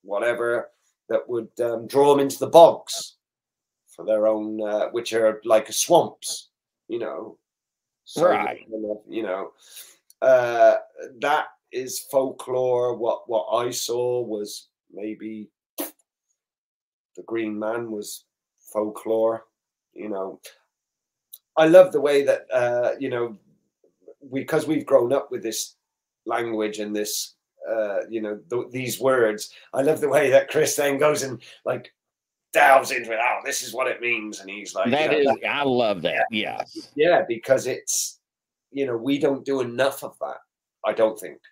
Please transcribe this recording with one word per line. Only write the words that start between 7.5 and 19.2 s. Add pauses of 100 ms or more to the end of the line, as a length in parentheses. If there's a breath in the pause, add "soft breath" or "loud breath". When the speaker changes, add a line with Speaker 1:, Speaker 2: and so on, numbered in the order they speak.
Speaker 1:
So,
Speaker 2:
Right. (440)
Speaker 1:
you
know, (720 loud breath)
uh, (420)
that (240)
is
folklore.
What,
what
I
saw
was (240)
maybe (1700)
the
Green
Man
was (480)
folklore, (460)